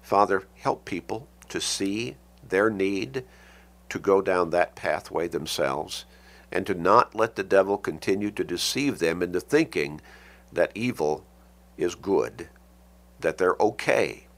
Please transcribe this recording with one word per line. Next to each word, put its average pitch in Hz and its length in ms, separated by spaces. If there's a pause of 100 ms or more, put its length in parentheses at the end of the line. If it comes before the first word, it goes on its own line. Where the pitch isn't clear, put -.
Father, 98 420 (100)
help - 300
people 107 420 (220)
to 87 120
see 110 540 (340)
their 101 220
need 104 540 (640)
to 101 100
go 98 240
down 90 280
that 87 260
pathway 80 500
themselves, 76 800 (480)
and 92 120
to 98 100
not 92 420
let 113 180
the - 80
devil 98 340
continue 98 540
to - 140
deceive 90 560
them 82 200
into 90 200
thinking 78 600 (520)
that - 240
evil 98 480 (520)
is 87 200
good, 85 540 (680)
that 82 200
they're 92 200
okay 107 800